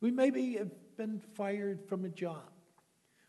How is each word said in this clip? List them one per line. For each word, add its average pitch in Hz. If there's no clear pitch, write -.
We 233
maybe 254
have 202
been 220
fired 202
from 190
a 185
job. 165